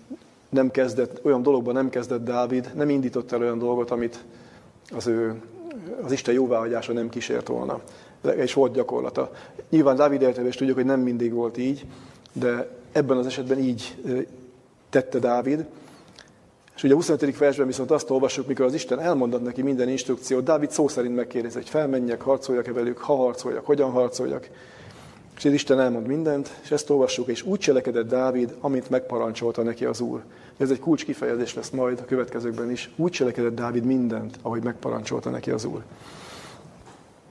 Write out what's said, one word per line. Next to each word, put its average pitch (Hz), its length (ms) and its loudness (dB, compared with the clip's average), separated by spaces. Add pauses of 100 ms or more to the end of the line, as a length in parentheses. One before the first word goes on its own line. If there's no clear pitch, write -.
(500)
nem 131 220 2
kezdett, 123 540 0
olyan 131 180 4
dologban 127 300 2
nem 131 160 0
kezdett 120 340 -4
Dávid, 123 520 -2
nem 147 140 0
indított 127 420 -2
el 120 100 0
olyan 120 180 0
dolgot, 120 320 0
amit 117 320 -4 (720)
az 117 120 -6
ő, 113 340 0 (600)
az 135 100 -4
Isten 127 220 0
jóváhagyása 117 600 0
nem 117 160 -2
kísért 120 380 -4
volna. 127 320 -4 (560)
És 127 180 0
volt 131 200 4
gyakorlata. 123 580 -2 (380)
Nyilván 139 260 6
Dávid 139 260 4
életében 123 280 4
is 123 60 -4
tudjuk, 131 200 2
hogy 127 100 2
nem 131 140 4
mindig 120 340 0
volt 117 240 -2
így, 135 280 -2 (480)
de 123 440 -2 (140)
ebben 135 260 2
az 123 80 2
esetben 131 340 -2
így, 123 360 -2 (100)
ö, 127 140 -2 (680)
tette 131 300 2
Dávid. 135 460 0 (1080)
És - 80 -6
ugye 135 100 6
a - 20 10
huszonötödik 151 420 2
versben 139 300 4
viszont 131 240 -2
azt 147 180 2
olvassuk, 131 380 0
mikor 131 180 2
az 127 80 2
Isten 139 260 -2
elmondott 127 440 0
neki 120 180 -4
minden 127 280 0
instrukciót, 127 540 -2
Dávid 147 280 2
szó 151 160 4
szerint 123 280 -2
megkérdezi, 117 400 -2
hogy - 140 -8
felmenjek, 131 520 0
harcoljak-e 127 500 0
velük, 120 260 -2
ha - 180 0
harcoljak, 123 500 0
hogyan 143 260 4
harcoljak. 127 580 0 (880)
És - 80 0
az 143 80 6
Isten 139 260 4
elmond 120 280 2
mindent, 143 440 -2 (120)
és - 80 -10
ezt 147 180 0
olvassuk, 127 380 2
és 117 160 -4
úgy 196 160 -2
cselekedett 123 480 2
Dávid, 127 520 0
amint 135 300 -2
megparancsolta 120 720 -2
neki 113 240 -2
az 117 140 -2
Úr. 120 240 -4 (340)
Ez 135 140 2
egy 127 80 0
kulcs 151 260 2
kifejezés 120 480 -2
lesz 123 160 -8
majd 123 300 -2
a 123 60 -12
következőkben 120 640 -2
is. - 240 -8
Úgy 160 160 0
cselekedett 120 440 0
Dávid 120 280 -2
mindent, 117 580 0
ahogy 117 220 -4
megparancsolta 120 680 -4
neki 127 220 -4
az 123 140 -2
Úr. 120 180 -8 (1500)